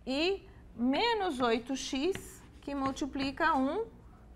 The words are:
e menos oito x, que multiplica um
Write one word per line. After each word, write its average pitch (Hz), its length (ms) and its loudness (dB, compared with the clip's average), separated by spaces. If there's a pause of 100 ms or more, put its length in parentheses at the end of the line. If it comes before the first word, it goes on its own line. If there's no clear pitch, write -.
e 330 360 2 (320)
menos 330 640 2
oito 240 360 2
x, - 680 -2 (200)
que 285 120 -8
multiplica 277 800 0
um 294 320 2 (500)